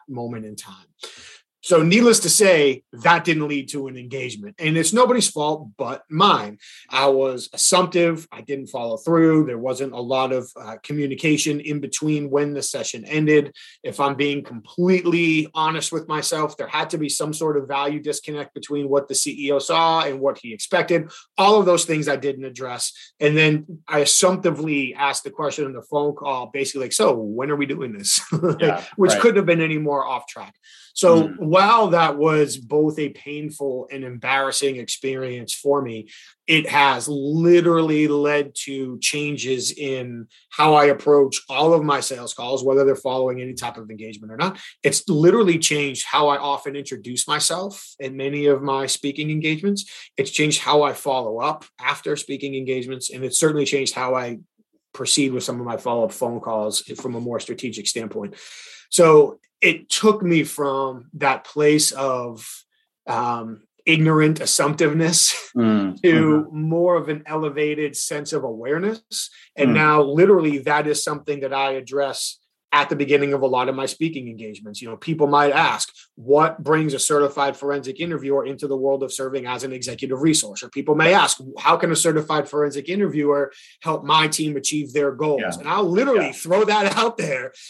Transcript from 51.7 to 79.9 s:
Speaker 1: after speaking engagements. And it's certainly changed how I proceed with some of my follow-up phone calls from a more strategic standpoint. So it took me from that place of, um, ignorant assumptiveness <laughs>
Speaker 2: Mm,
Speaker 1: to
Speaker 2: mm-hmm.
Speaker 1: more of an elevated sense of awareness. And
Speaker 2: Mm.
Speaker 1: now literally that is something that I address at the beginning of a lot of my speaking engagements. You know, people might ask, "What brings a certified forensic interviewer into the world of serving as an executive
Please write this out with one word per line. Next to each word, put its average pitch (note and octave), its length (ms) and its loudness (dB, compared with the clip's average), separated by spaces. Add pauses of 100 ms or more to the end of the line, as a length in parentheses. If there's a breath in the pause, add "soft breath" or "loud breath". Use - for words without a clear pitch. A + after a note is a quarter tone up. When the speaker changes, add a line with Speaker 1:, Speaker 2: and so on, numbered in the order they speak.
Speaker 1:
after D3 380 -4
speaking C#3 380 -8
engagements. C3 540 -6
And C3 140 -12
it's B2 160 -2
certainly D3+ 260 2
changed C3+ 280 -2
how B2+ 220 -2
I A#2+ 240 -6 (540)
proceed C3+ 380 0
with B2 140 -4
some B2 160 -6
of A#2+ 40 -8
my A2+ 120 -6
follow-up A#2 340 -2
phone A#2 300 -4
calls A2 400 -4
from - 340 -10
a A#2 60 -8
more A#2+ 180 -6
strategic A2+ 480 -10
standpoint. G#2+ 480 -10 (540 loud breath)
So D3+ 500 6 (220)
it E3 280 0
took G#3 340 2
me E3+ 200 2
from C3+ 680 -4
that C3+ 300 -2
place D3+ 480 2
of, B2 760 -6 (420)
um, A#2 540 -4 (240)
ignorant D#3 540 4
assumptiveness D#3+ 920 2 (120)
<laughs> - 100 -12
Speaker 2:
Mm, G#2+ 460 2
Speaker 1:
to F3 120 6 (340)
Speaker 2:
mm-hmm. D#3 140 -8
Speaker 1:
more E3+ 340 2
of D3+ 140 -2
an D3+ 160 -6
elevated D3+ 720 -4
sense D3 360 -8
of C3+ 100 -2
awareness. C#3+ 840 -6 (260 soft breath)
And C3+ 160 4
Speaker 2:
Mm. - 20 4
Speaker 1:
now D3+ 280 6
literally D#3 580 4
that D3+ 280 0
is D3 160 -2
something D3 380 -6
that C3+ 120 -6
I C3+ 200 -2
address C3 640 -4 (360)
at D3 140 2
the D#3+ 80 -4
beginning C#3+ 380 2
of C3+ 80 0
a C#3 60 2
lot B2 200 0
of C3 80 -2
my C3+ 100 -6
speaking C3+ 440 -6
engagements. G#2+ 520 -16
You A#2+ 60 -14
know, A2+ 80 -12
people D#3 320 0
might D3 240 4
ask, C#3 420 0 (220 soft breath)
"What D3 480 2
brings D#3 300 2
a C3 60 -2
certified C#3+ 580 0
forensic C#3 420 -6
interviewer C#3 460 -2
into C3+ 200 -8
the C#3 120 -2
world C3+ 260 0
of C3 80 -6
serving C3 340 -6
as B2 200 -8
an C3 80 -8
executive B2+ 480 -8